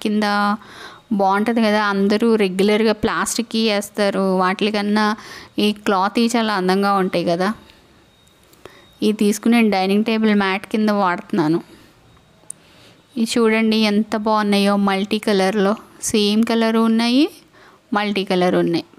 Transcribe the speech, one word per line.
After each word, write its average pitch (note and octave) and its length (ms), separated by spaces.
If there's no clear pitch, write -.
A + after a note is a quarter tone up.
కింద, G#3 200
బాగుంటది G#3 500
కదా. G#3+ 220
అందరూ G#3 500
రెగ్యులర్గా G#3+ 580
ప్లాస్టిక్‌కి A3 800
వేస్తారు, G3+ 540
వాటికన్నా G#3 680
ఈ G#3 140
క్లాత్ G3+ 480
చాలా A3 180
అందంగా F#3+ 380
ఉంటాయి F#3 320
కదా. F#3 240
ఈ G#3+ 100
తీసుకుని A3 440
నేను A3+ 140
డైనింగ్ G3 340
టేబుల్ A3 300
మ్యాట్ G3 320
కింద G#3+ 240
వాడుతున్నాను. F3+ 680
ఇది A3+ 160
చూడండి A3 440
ఎంత G#3+ 400
బాగున్నాయో, G#3 600
మల్టీ G3+ 420
కలర్‌లో, G3 580
సేమ్ G#3+ 420
కలర్ A3+ 320
ఉన్నాయి, A3+ 480
మల్టీ G3+ 320
కలర్ F3+ 300
ఉన్నాయి. F3 300